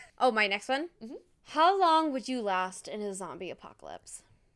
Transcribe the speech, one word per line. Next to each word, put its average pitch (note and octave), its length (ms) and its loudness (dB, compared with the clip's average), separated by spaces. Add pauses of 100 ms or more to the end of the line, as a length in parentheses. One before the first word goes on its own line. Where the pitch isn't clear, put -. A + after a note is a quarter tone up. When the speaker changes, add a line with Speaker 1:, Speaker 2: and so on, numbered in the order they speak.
(200)
Speaker 1:
Oh, B3+ 120 4
my G#3+ 160 2
next G3+ 220 -2
one? C#4+ 200 -2 (140)
Speaker 2:
Mm-hmm. A#3+ 120 -14 (320)
Speaker 1:
How E4+ 300 4
long D#4+ 360 4
would B3+ 160 -6
you B3+ 120 -4
last F#3 460 -2
in G#3 140 -8
a G3+ 120 -4
zombie F3+ 380 -10
apocalypse? - 720 -16 (320)